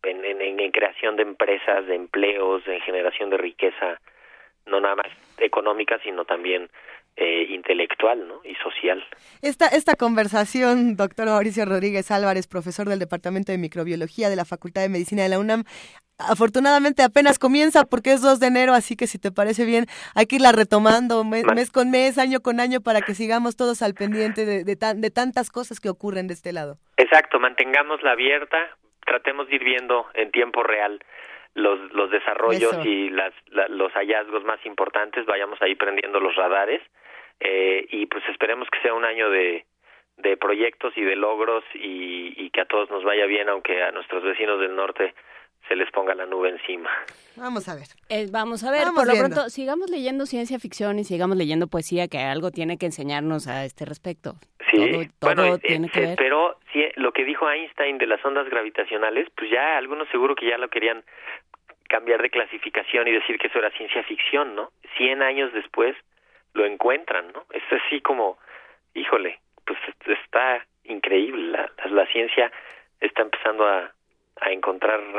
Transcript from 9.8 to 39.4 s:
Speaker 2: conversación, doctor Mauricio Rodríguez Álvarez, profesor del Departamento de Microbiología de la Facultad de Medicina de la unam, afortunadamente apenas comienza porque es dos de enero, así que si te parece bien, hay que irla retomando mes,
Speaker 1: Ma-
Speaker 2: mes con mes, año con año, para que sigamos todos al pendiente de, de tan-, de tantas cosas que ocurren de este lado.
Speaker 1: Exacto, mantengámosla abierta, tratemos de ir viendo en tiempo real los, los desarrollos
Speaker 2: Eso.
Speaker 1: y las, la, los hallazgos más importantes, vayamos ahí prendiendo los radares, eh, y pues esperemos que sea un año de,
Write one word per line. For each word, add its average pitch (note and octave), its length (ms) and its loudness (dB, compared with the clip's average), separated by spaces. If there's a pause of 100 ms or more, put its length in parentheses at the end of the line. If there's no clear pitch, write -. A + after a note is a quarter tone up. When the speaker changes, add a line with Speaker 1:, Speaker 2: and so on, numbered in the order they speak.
Speaker 2:
conversación, A#3 1000 2
doctor G3+ 300 -2
Mauricio G#3+ 380 2
Rodríguez F#3+ 460 0
Álvarez, G3 360 2
profesor F3+ 420 -6
del G3 80 0
Departamento F3+ 540 -4
de F#3 80 -2
Microbiología E3+ 720 -4
de G3 60 0
la E3+ 100 -2
Facultad F3+ 360 -8
de G3 80 0
Medicina F#3+ 320 -2
de F#3+ 80 2
la F#3+ 80 2
unam, A3 260 0 (540)
afortunadamente C4+ 840 4
apenas C#4+ 340 6
comienza D4 480 6
porque B3+ 280 2
es B3+ 80 4
dos C4+ 180 6
de B3+ 80 4
enero, B3+ 260 6
así A#3 220 2
que A#3+ 100 0
si - 140 -8
te G3+ 120 -4
parece G#3+ 340 2
bien, A#3 200 4 (300)
hay A3 100 8
que C4 120 0
irla B3+ 160 10
retomando A3 720 6
mes, A3 220 0
Speaker 1:
Ma- A3 80 6
Speaker 2:
mes A#3 160 2
con B3+ 220 2
mes, B3+ 260 4
año C4 240 2
con A#3+ 180 0
año, B3 220 0
para G#3+ 200 2
que G#3 120 -4
sigamos A3+ 440 0
todos A#3+ 260 0
al G#3 100 0
pendiente G#3+ 520 -2
de, G3 180 0
de G3 120 -2
tan-, A3 260 -2
de A3 100 0
tantas B3 400 -2
cosas A#3+ 280 -8
que G#3 100 -4
ocurren F#3 380 -4
de F3 60 -8
este F3 200 -10
lado. D3 240 -8 (200)
Speaker 1:
Exacto, D#3 420 6
mantengámosla C3+ 720 2
abierta, C#3+ 640 0 (300)
tratemos C3+ 440 -2
de C#3 60 0
ir B2+ 80 -2
viendo B2 520 0
en A2 160 -2
tiempo A#2+ 320 0
real G#2 400 -2 (520)
los, G2+ 240 2 (140)
los G2+ 180 0
desarrollos A2+ 640 2
Speaker 2:
Eso. E3 120 -4
Speaker 1:
y G2 240 0
las, F#2+ 240 -4 (140)
la, G2 200 -2
los F#2+ 260 -4
hallazgos G#2 500 -2
más G#2+ 220 -4
importantes, G#2 600 -4
vayamos G2+ 360 -4
ahí G2 140 0
prendiendo G2+ 440 -2
los F#2+ 160 0
radares, G2+ 460 0 (580)
eh, F#2+ 520 0
y G#2 160 -4
pues - 220 -6
esperemos A#2+ 400 -2
que - 120 -4
sea A#2 120 2
un A#2 120 0
año A2+ 240 0
de, F2+ 360 0 (520)